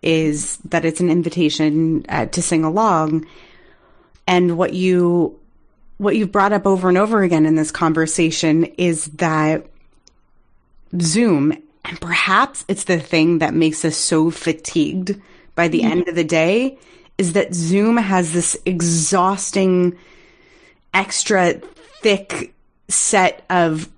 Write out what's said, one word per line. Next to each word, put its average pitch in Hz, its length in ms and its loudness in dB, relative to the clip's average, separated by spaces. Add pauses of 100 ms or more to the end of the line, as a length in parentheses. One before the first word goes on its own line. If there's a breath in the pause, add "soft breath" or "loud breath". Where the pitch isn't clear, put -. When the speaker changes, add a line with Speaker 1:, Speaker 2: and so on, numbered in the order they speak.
Speaker 1:
is 160 640 -2
that 160 180 -4
it's 165 160 -2
an 175 120 2
invitation, 160 960 0
uh, 147 180 -2
to - 140 -6
sing 160 220 0
along. 160 640 0 (1000 loud breath)
And 175 320 2
what 175 160 -2
you, 180 680 2 (580)
what - 180 0
you've 214 160 -2
brought 202 220 2
up 196 120 0
over 185 240 2
and 180 80 4
over 214 240 2
again 165 240 4
in 156 100 2
this 156 160 0
conversation 160 920 0
is 170 420 -2
that 156 640 -2 (1300)
Zoom, 165 520 2 (340)
and - 160 -14
perhaps 196 680 -2
it's - 180 -4
the 175 140 0
thing 160 400 2
that 160 140 0
makes 160 320 0
us 156 100 -2
so 160 360 0
fatigued 170 880 -4 (320 loud breath)
by 170 140 0
the 165 140 0
Speaker 2:
Mm-hmm. - 100 2
Speaker 1:
end 175 160 0
of 170 80 -8
the 170 80 0
day, 180 560 0 (400 loud breath)
is 175 140 0
that 185 200 0
Zoom 196 440 2
has 185 360 0
this 175 320 -2
exhausting, 180 1300 0 (960 loud breath)
extra 190 600 0 (480)
thick - 540 -2 (320)
set - 640 0
of 165 360 0 (100)